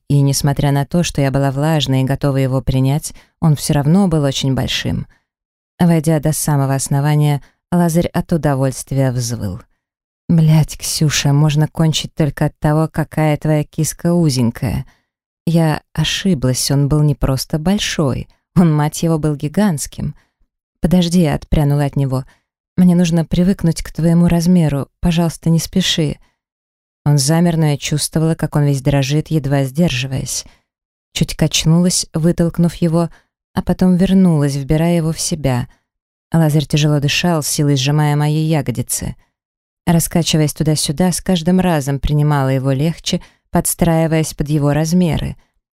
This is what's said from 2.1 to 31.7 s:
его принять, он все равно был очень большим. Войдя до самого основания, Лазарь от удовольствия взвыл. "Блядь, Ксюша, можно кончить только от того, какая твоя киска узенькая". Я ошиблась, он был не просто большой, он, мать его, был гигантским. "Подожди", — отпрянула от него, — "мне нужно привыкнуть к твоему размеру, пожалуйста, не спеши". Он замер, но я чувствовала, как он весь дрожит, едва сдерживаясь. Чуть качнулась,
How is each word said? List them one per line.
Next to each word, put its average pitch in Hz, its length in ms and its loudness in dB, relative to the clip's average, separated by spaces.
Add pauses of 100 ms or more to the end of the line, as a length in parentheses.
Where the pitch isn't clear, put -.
его 127 240 -2
принять, 135 500 -2 (280)
он 156 140 2
все - 200 -2
равно 165 340 2
был 156 140 0
очень 135 320 -2
большим. - 520 -4 (720)
Войдя 165 420 2
до 156 120 0
самого 139 420 -2
основания, 147 680 0 (280)
Лазарь 170 360 2
от - 260 -4
удовольствия 135 760 0
взвыл. 117 500 -6 (680)
"Блядь, 160 500 4
Ксюша, - 560 0
можно 147 340 2
кончить - 460 -2
только 151 320 0
от - 120 -6
того, 156 320 0
какая 156 460 -2
твоя 151 280 0
киска - 500 -4
узенькая". 131 720 0 (600)
Я 160 360 2 (100)
ошиблась, 135 800 -2
он 139 180 2
был 151 140 2
не 147 120 2
просто - 440 -4
большой, 165 680 -4 (280)
он, 170 160 6
мать 151 300 -2
его, 165 160 0
был 147 180 -2
гигантским. 147 760 -4 (680)
"Подожди", — 170 460 2
отпрянула 143 580 0
от 139 120 -4
него, — 131 280 -2 (520)
"мне 180 180 6
нужно 170 300 2
привыкнуть 180 580 0
к - 100 -14
твоему 170 360 2
размеру, 170 600 2 (120)
пожалуйста, 165 500 0
не 165 80 4
спеши". - 600 -2 (880)
Он 147 140 4
замер, 165 380 2
но 160 100 2
я 147 100 0
чувствовала, 160 580 -2
как - 220 -4
он 147 80 2
весь 139 160 0
дрожит, 143 480 0
едва 139 360 0
сдерживаясь. 131 800 -4 (680)
Чуть - 240 -4
качнулась, 165 800 0